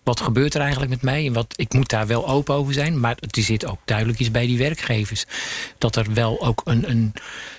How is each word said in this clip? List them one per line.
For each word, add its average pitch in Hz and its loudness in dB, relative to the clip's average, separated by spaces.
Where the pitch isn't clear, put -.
wat 120 2
gebeurt 131 2
er 151 0
eigenlijk 139 0
met 123 -2
mij? 143 0
En 127 0
wat, 117 -2
ik - -4
moet 135 4
daar 107 0
wel 117 0
open 139 2
over 143 0
zijn, 143 0
maar 120 0
er 113 0
zit 110 0
ook 98 -6
duidelijk 110 0
iets 117 2
bij 120 2
die 123 2
werkgevers. 117 0
Dat 113 0
er 110 2
wel 113 0
ook 117 0
een, 127 2
een, 113 2